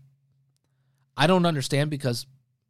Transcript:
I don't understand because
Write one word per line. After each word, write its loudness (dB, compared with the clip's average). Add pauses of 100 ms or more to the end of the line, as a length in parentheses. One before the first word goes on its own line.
(1160)
I 2
don't 4
understand -2
because -4 (440)